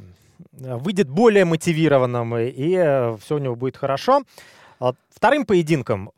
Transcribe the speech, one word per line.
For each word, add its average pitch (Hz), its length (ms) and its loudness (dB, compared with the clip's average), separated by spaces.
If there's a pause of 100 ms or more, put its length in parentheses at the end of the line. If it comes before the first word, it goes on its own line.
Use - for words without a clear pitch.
(580)
выйдет 135 500 -4
более 202 360 4
мотивированным, 139 920 0
и, 117 120 -2
и, 143 260 -4
э, 139 480 0
все 151 140 -6
у - 20 -4
него 131 160 -4
будет 127 220 -8
хорошо. 139 480 0 (560)
А 127 140 -2 (200)
вторым 262 320 0
поединком 147 720 -2